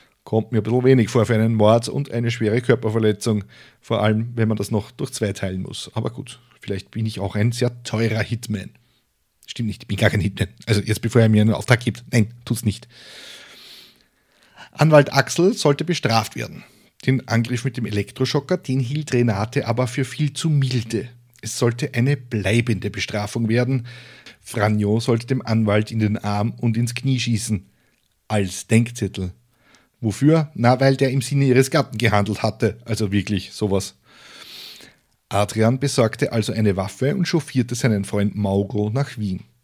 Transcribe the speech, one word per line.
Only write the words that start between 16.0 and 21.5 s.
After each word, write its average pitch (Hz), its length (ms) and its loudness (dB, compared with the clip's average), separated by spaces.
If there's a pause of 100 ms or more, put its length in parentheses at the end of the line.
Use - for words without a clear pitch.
werden. - 280 -10 (420)
Den 131 220 0
Angriff 113 380 -2
mit 131 120 -4
dem 117 100 -4
Elektroschocker, 131 720 -4
den 135 220 -4
hielt 143 320 -6
Renate 117 560 0
aber 120 200 -2
für 131 180 -4
viel - 280 -4
zu 165 180 -2
milde. 127 580 -2 (320)
Es - 160 -10